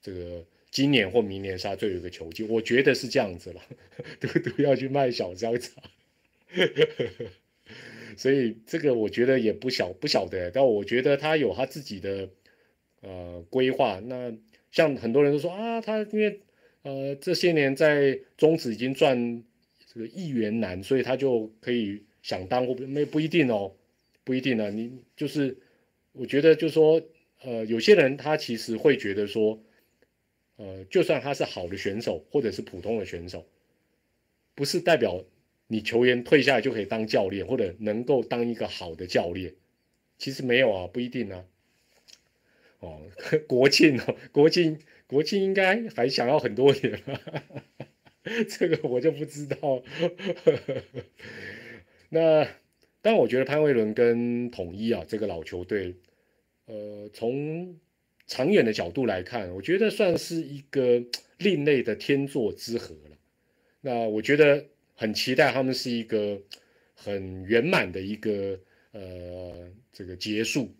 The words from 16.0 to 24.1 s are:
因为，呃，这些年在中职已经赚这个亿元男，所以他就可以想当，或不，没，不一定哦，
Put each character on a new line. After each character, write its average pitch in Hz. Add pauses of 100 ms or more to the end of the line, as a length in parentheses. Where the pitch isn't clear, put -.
因 214
为， 208 (400)
呃， 139
这 175
些 175
年 139
在 143 (160)
中 160
职 123
已 -
经 123
赚 120 (500)
这 117
个 113
亿 160
元 113
男， 92
所 135
以 127
他 123
就 123 (140)
可 123
以 104 (180)
想 92
当， 123
或 127
不， 127
没， 143
不 147
一 160
定 156
哦， 98 (500)